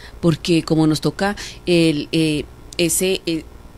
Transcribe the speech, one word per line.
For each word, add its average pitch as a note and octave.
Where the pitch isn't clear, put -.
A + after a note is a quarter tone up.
porque E3
como D#3
nos D#3
toca G3
el, E3
eh, D#3
ese, F3+
eh, E3